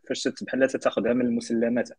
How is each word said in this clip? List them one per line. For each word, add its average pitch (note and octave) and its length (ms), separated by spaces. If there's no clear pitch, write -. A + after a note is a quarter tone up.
فاش - 140
تت-، - 220
بحال C3 240
تاخذها A#2+ 440
من B2 140
المسلمات A#2 720